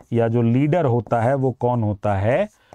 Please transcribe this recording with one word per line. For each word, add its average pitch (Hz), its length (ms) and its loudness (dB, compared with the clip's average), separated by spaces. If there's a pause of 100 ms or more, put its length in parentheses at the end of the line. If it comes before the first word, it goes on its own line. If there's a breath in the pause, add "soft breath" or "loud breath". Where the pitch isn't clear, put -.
(140)
या 117 140 2
जो 117 140 0
लीडर 143 440 2
होता 117 360 0
है, 127 140 0
वो 131 160 0
कौन 120 320 -2
होता 104 320 -2
है? 131 600 -2